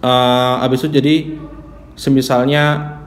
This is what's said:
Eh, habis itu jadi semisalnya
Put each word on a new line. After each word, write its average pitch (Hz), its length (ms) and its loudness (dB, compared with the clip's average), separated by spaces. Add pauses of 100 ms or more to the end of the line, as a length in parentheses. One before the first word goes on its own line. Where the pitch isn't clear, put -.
Eh, 127 560 2
habis 127 240 0
itu 156 80 -2
jadi 147 260 2 (760)
semisalnya 139 1120 0